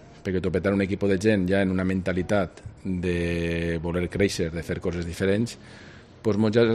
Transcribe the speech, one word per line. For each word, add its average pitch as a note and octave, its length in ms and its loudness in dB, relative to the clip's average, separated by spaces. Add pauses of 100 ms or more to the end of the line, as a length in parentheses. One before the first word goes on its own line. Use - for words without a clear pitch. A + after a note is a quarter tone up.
(200)
perquè F#2 240 -2
topetar F#2+ 320 2
un G2 80 4
equip F#2 240 -4
de F#2+ 80 4
gent G2 320 2
ja G2 160 2
en F#2+ 80 2
una F#2 160 0
mentalitat F#2 720 -2 (260)
de E2+ 960 -2
voler E2+ 220 -2 (100)
créixer, F#2+ 400 0
de E2+ 100 -6
fer F2 220 -4
coses F2 240 -4
diferents, G2+ 460 0 (680)
pues G2+ 160 0
mos A2 240 2
ha, A#2+ 40 8 (100)